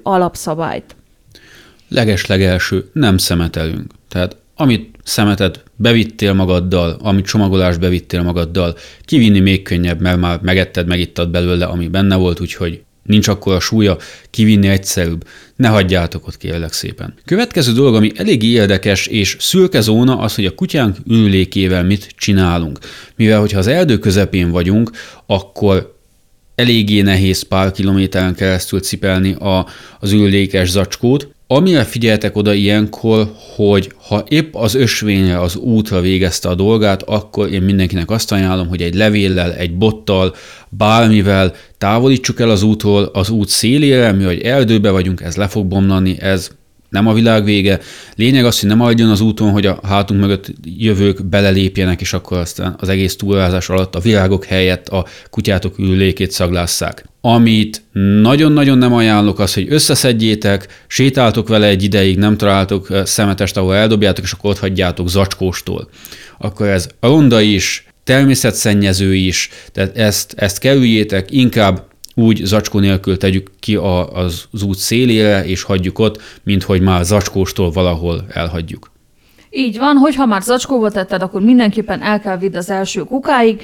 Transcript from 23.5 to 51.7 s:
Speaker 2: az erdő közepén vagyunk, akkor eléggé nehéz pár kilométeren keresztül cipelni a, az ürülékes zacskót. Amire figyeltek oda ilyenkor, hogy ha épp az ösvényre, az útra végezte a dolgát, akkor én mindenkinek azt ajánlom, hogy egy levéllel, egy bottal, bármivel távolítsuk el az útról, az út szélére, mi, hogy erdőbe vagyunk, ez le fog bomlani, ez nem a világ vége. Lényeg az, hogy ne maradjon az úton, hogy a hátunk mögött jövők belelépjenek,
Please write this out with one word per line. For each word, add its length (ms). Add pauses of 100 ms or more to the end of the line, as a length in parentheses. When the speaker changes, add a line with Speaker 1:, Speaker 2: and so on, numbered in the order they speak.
Speaker 2:
az 80
erdő 300
közepén 540
vagyunk, 400 (340)
akkor 680 (600)
eléggé 460
nehéz 400
pár 300
kilométeren 640
keresztül 440
cipelni 540
a, 320 (340)
az 120
ürülékes 580
zacskót. 580 (200)
Amire 360
figyeltek 520
oda 180
ilyenkor, 760 (240)
hogy 360 (160)
ha 200
épp 280
az 200
ösvényre, 640
az 160
útra 460
végezte 480
a 60
dolgát, 480
akkor 500
én 80
mindenkinek 480
azt 220
ajánlom, 360
hogy 140
egy 140
levéllel, 580
egy 240
bottal, 580 (340)
bármivel 840 (240)
távolítsuk 640
el 100
az 140
útról, 400 (100)
az 160
út 180
szélére, 640
mi, 120
hogy 180
erdőbe 500
vagyunk, 300
ez 140
le 120
fog 180
bomlani, 540
ez 320 (400)
nem 160
a 60
világ 300
vége. 360 (360)
Lényeg 300
az, 140
hogy 100
ne 60
maradjon 340
az 120
úton, 300
hogy 140
a 180
hátunk 360
mögött 340 (100)
jövők 600
belelépjenek, 760